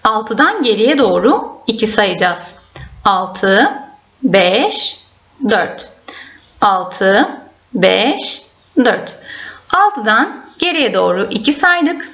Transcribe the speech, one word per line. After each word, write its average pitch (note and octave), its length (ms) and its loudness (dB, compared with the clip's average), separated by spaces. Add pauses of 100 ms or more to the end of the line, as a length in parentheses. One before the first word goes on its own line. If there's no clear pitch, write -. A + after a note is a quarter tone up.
Altıdan A3+ 580 0
geriye A#3 360 2
doğru G#3 680 0
iki A3 200 -2
sayacağız. F3+ 680 -2 (480)
Altı, F#3+ 680 2 (500)
beş, G3 800 0 (500)
dört. - 380 -2 (720)
Altı, G3 680 2 (460)
beş, G3 680 0 (340)
dört. G3+ 420 0 (520)
Altıdan D#4 760 0 (140)
geriye D#4+ 360 0
doğru F3+ 360 0
iki A3 220 -2
saydık. F4 600 0